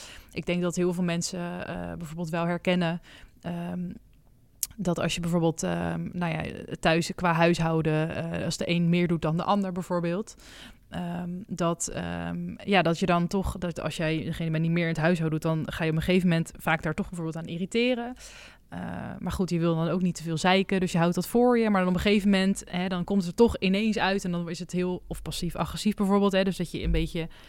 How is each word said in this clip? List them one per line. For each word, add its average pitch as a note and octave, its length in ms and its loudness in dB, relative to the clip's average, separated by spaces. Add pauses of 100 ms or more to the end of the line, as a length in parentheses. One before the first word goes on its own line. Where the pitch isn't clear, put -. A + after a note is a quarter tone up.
(320)
Ik - 140 -6
denk F3 160 0
dat F3 140 0
heel F3+ 180 2
veel F3+ 100 -2
mensen, F3 640 -4
eh, F3 300 -6
bijvoorbeeld E3 320 -8
wel E3+ 160 0
herkennen, F3 560 0 (400)
ehm, F3 480 -6 (840)
dat F3 240 0
als E3 160 -2
je E3+ 60 -4
bijvoorbeeld, E3 420 0
ehm, E3+ 480 -4
nou F3 220 -2
ja, D#3+ 100 -4 (360)
thuis E3+ 360 2
qua F3 180 0
huishouden, D#3+ 800 2
eh, E3 300 -4
als E3+ 120 -2
de - 120 -2
een E3+ 200 4
meer F3 180 4
doet E3+ 140 0
dan D#3+ 160 0
de F#3 60 0
ander G3 280 2
bijvoorbeeld, F3 640 -2 (540)
ehm, F3 400 -6 (180)
dat, E3+ 400 -2
ehm, F3 640 -6 (120)
ja, G3 160 6
dat E3 180 2
je G3 60 0
dan F3 220 2
toch, F#3+ 300 -2
dat F3 240 -6
als - 160 -4
jij D#3+ 260 -2
degene E3 280 -4
bent D#3+ 120 0
die E3 80 2
meer E3+ 120 2
in E3 60 0
het E3 80 -2
huishouden D#3+ 420 2
doet, E3 120 -2
dan D#3+ 200 -2
ga - 120 -4
je D#3+ 60 2
op D#3+ 60 2
een D#3+ 80 0
gegeven F3+ 260 4
moment E3 280 2
vaak D#3+ 260 -2
daar D#3 100 0
toch F#3 160 -4
bijvoorbeeld E3+ 280 -6
aan E3 140 -8
irriteren. A#3 640 0 (560)
Eh, - 100 -10 (400)
maar F3+ 120 -4
goed, F3+ 180 -2
je E3+ 100 0
wil E3 160 2
dan E3 120 0
ook F3 140 0
niet F3+ 140 0
te - 80 -12
veel E3 140 -2
zeiken, F#3+ 420 4
dus F3+ 120 0
je F3+ 60 0
houdt E3+ 180 4
dat F3+ 120 -2
voor A#3+ 320 4
je. A3+ 100 2
Maar G3+ 100 4
dan F3+ 100 2
op F3+ 60 2
een F3+ 60 0
gegeven G#3 280 4
moment, F#3+ 360 4
hè, F3+ 220 -2
dan F3+ 160 -2
komt G3+ 180 0
het F3 80 -2
er E3+ 60 -8
toch A#3 220 6
ineens G3+ 400 2
uit G3 280 0
en F3+ 60 -2
dan E3+ 180 -4
is F3 100 -8
het F3 120 -10
heel, F3+ 360 -2
of - 140 -8
passief-agressief - 760 -2
bijvoorbeeld, G3+ 360 4
hè, F#3+ 120 4
dus F#3+ 140 0
dat F3 140 -4
je A#2+ 120 -6
een E3 80 0
beetje, E3 360 0 (220)